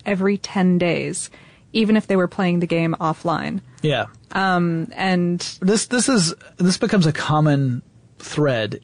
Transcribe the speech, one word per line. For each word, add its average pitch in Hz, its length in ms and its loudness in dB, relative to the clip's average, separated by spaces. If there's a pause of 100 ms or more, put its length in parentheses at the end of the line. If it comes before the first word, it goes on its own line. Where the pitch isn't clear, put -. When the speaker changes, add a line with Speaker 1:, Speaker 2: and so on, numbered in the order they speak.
Speaker 1:
every 196 320 0
ten 185 400 2
days, 156 500 -2 (440)
even 214 240 2
if 214 100 0
they 196 80 0
were 180 140 2
playing 175 320 0
the 170 80 -2
game 165 320 0
offline. 160 640 -4 (200)
Speaker 2:
Yeah. 127 240 0 (240)
Speaker 1:
Um, 175 640 0
and 175 480 0 (200)
Speaker 2:
This, 202 260 2
this 247 220 0
is, 185 260 2 (240)
this 180 200 2
becomes 202 280 2
a 151 60 2
common 143 680 0 (360)
thread 117 640 -2